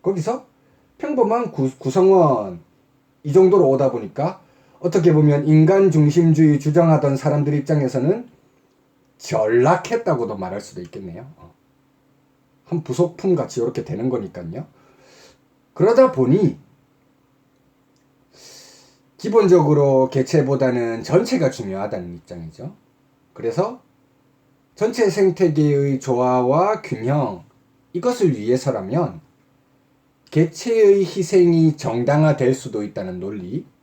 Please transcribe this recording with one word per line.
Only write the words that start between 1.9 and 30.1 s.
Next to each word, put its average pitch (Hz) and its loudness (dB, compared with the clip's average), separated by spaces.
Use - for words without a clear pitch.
이 143 -6
정도로 185 6
오다 131 0
보니까 120 -8
어떻게 170 2
보면 147 2
인간 170 4
중심주의 156 4
주장하던 147 2
사람들 147 -2
입장에서는 143 -2
전락했다고도 120 -2
말할 185 -10
수도 - -18
있겠네요. 165 -16
어. - -20
한 165 -6
부속품 175 -4
같이 - -8
이렇게 123 -6
되는 123 -8
거니까요. 98 -10
그러다 240 4
보니 139 0
기본적으로 151 4
개체보다는 131 -2
전체가 165 0
중요하다는 98 -10
입장이죠. 156 -18
그래서 190 -6
전체 220 0
생태계의 151 0
조화와 131 0
균형, 123 -4
이것을 180 -2
위해서라면 117 -4